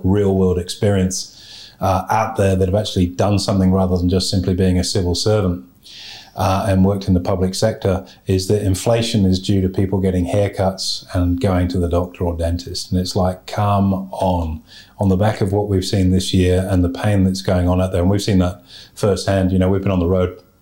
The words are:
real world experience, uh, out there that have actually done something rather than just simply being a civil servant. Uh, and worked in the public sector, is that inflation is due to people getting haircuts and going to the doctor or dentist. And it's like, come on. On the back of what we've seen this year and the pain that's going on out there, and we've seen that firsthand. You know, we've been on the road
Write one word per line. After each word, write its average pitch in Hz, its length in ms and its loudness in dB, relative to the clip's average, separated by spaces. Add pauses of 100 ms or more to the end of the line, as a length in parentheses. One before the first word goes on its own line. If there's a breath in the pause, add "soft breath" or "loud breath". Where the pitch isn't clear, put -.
real 98 320 2
world 92 240 2
experience, - 1200 -4
uh, 92 280 0
out 110 280 -2
there 98 180 2
that 92 140 2
have 101 120 0
actually 95 260 0
done 98 340 0
something 95 320 2
rather 92 240 2
than 87 120 0
just 92 220 0
simply 92 240 0
being 92 240 2
a 90 60 0
civil 87 320 -2
servant. 98 480 0 (720 loud breath)
Uh, 95 320 0
and 95 160 4
worked 98 240 0
in 92 40 4
the 87 80 2
public 92 360 -2
sector, 95 500 -2 (200 loud breath)
is 95 200 0
that 104 160 2
inflation 104 640 0
is 92 120 2
due 98 220 0
to 92 80 2
people 95 300 -2
getting 92 260 0
haircuts 95 880 -2
and 90 280 0
going 90 260 2
to 92 120 -2
the 85 100 0
doctor 90 360 -2
or 82 120 -2
dentist. 87 540 -6
And 92 100 0
it's 90 160 -4
like, 92 300 -2
come 101 460 0 (200)
on. 85 500 -2 (380 loud breath)
On 101 80 0
the 95 80 4
back 104 240 0
of 95 120 -2
what 104 160 0
we've 95 160 0
seen 92 280 2
this 92 200 0
year 92 380 2
and 90 140 2
the 87 40 2
pain 98 360 0
that's 92 180 0
going 90 260 0
on 90 120 2
out 92 100 0
there, 95 100 0
and 87 80 2
we've 101 140 2
seen 98 160 2
that 90 240 0 (320 loud breath)
firsthand. 95 560 0
You 95 80 2
know, 92 100 4
we've 95 140 0
been 98 80 0
on 92 80 2
the 85 100 0
road 92 320 0 (220)